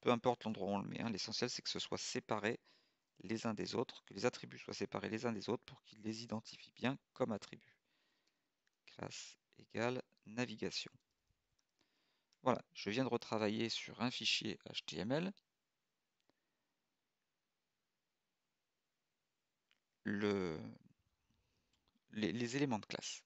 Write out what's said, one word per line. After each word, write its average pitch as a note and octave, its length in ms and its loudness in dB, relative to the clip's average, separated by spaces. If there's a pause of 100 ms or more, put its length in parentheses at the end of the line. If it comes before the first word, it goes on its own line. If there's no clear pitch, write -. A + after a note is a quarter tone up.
peu B2 100 4
importe A#2+ 340 6
l'endroit G2 240 0
où G2+ 60 4
on G2+ 40 4
le - 100 -2
met, - 120 -4
hein, A#2 100 0
l'essentiel A2 380 0
c'est - 140 -4
que - 80 -4
ce - 80 -2
soit - 200 -2
séparé A2 600 0 (600)
les A2 260 -2
uns A2 80 0
des F#2 200 -2
autres, - 300 0
que G2 100 -16
les G2 120 2
attributs B2 320 -2
soient - 160 -8
séparés G2+ 360 -2
les A2 160 0
uns A#2 60 2
des G2+ 160 -4
autres - 160 0
pour - 200 -18
qu'ils A2 180 -20
les A2 220 -4
identifient - 480 -8
bien C3+ 260 0 (160)
comme A#2+ 180 2
attributs. - 440 -8 (1080)
Classe - 520 -10 (200)
égale A#2 440 -2 (240)
navigation. G#2+ 680 -4 (1500)
Voilà, B2+ 180 6 (120)
je - 180 -2
viens B2 140 4
de B2 40 0
retravailler A2 600 2
sur - 340 -4
un B2 80 2
fichier - 540 0
H - 200 -6
T D2+ 140 -4
M G2+ 140 2
L F3 200 2 (4000)
le, G2+ 580 2 (1500)
les, G#2+ 220 2
les A#2+ 240 0
éléments C3+ 240 2
de - 60 -14
classe. - 400 -6